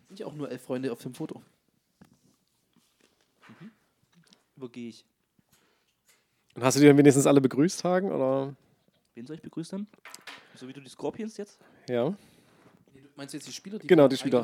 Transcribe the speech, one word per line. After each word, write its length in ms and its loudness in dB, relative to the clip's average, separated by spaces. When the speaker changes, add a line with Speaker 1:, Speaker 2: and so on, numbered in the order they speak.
Speaker 1:
Sind 140 -20
ja 60 -12
auch 80 -14
nur 140 -12
elf 140 -14
Freunde 300 -8
auf 100 -14
dem 100 -14
Foto. 300 -14
Speaker 2:
Mhm. 220 -20
Übergehe 320 -16
ich. 160 -20
Speaker 3:
Und 80 -10
hast 140 2
du 40 2
die 60 10
dann 100 10
wenigstens 300 6
alle 140 6
begrüßt, 440 -2
Hagen, 280 -2
oder? 420 -4
Speaker 2:
Wen 120 -16
soll 100 -16
ich 60 -20
begrüßt 300 -14
haben? 140 -10
So 140 -20
wie 40 -18
du 80 -20
die 80 -20
Scorpions 480 -10
jetzt? 220 -18
Speaker 3:
Ja. 220 -2
Speaker 1:
Nee, 80 -20
du 160 -20
meinst 180 -18
jetzt 140 -16
die 40 -18
Spieler, 260 -16
die 80 -16
Speaker 3:
Genau, 180 8
Speaker 1:
wir 60 6
Speaker 3:
die 60 -2
Spieler, 280 -2